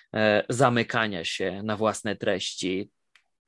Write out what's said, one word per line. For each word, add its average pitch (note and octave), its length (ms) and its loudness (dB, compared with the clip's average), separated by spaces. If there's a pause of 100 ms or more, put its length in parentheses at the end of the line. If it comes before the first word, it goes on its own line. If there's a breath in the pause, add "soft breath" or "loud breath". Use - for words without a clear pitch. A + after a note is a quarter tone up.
(140 loud breath)
e, G#2+ 340 4
zamykania A#2 760 2
się F#2+ 380 -4
na G#2+ 140 -2
własne G#2 400 -2
treści. F#2+ 720 -4 (580)